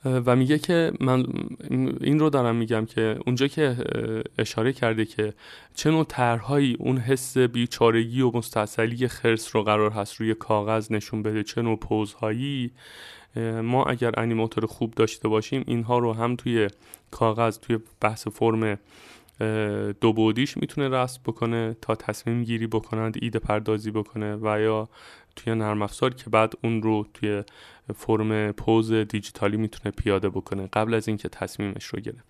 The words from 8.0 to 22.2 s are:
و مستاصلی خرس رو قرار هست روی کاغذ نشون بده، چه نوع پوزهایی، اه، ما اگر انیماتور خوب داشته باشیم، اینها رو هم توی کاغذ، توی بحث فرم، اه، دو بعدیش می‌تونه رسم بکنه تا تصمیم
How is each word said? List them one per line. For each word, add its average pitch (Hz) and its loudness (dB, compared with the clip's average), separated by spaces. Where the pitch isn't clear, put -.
و 127 6
مستاصلی 117 -2
خرس 113 0
رو 110 4
قرار 107 4
هست 104 -6
روی 110 0
کاغذ 110 0
نشون 107 -4
بده، 107 -2
چه 120 -4
نوع 113 0
پوزهایی، 117 -2
اه، 113 -4
ما 123 2
اگر 117 0
انیماتور 113 0
خوب 113 -4
داشته - 0
باشیم، 110 0
اینها 120 0
رو 120 0
هم 117 -2
توی 113 0
کاغذ، 113 0
توی 117 -2
بحث 110 -2
فرم، 110 0
اه، 104 -4
دو 113 4
بعدیش 110 2
می‌تونه 143 -2
رسم 127 -2
بکنه 117 -2
تا - 0
تصمیم 117 -4